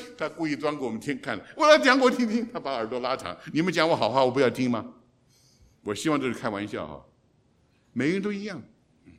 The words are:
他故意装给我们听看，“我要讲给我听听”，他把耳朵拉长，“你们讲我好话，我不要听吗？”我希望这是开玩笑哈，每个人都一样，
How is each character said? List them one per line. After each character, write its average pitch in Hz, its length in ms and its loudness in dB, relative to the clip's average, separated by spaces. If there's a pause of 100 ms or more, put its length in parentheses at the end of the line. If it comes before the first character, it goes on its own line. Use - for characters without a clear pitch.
(180)
他 156 100 -4
故 160 180 -6
意 151 80 -2
装 147 240 -2
给 135 60 -6
我 120 60 -2
们 110 100 -6
听 139 220 -6
看 113 180 -6 (160)
，“我 466 100 4
要 320 120 10
讲 277 200 4
给 262 60 4
我 254 80 6
听 247 160 0
听”， 220 240 -2
他 - 80 -8
把 139 140 -4
耳 113 120 -2
朵 123 140 -6
拉 127 160 -2
长 92 220 -10 (160)
，“你 147 80 2
们 180 100 0
讲 160 160 2
我 165 80 4
好 113 160 0
话， 131 140 4
我 127 40 4
不 127 120 0
要 123 80 6
听 123 200 -2
吗？” 113 260 -4 (880)
我 104 120 -4
希 156 140 -2
望 147 100 2
这 131 80 -2
是 110 100 -4
开 127 120 -6
玩 104 180 -6
笑 87 180 -8
哈， 71 200 -14 (880)
每 123 140 -2
个 165 40 2
人 190 100 -2
都 208 120 -4
一 196 100 -8
样， 190 180 -10 (580)